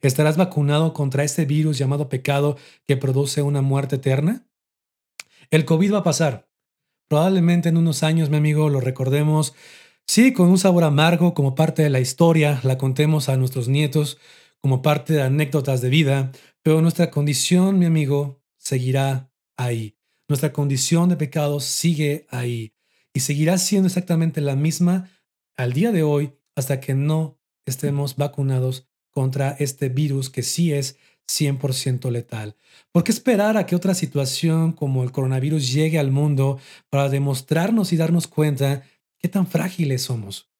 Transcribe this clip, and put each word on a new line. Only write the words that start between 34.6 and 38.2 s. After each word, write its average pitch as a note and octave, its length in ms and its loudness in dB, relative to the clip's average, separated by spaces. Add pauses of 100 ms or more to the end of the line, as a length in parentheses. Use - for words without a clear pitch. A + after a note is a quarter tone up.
como C3+ 300 -2
el B2+ 80 -4
coronavirus C3 600 -2
llegue D#3 280 0
al C3+ 120 0
mundo C#3 480 0 (300)
para C#3 200 0
demostrarnos D#3+ 840 0
y E3 40 0
darnos E3 300 0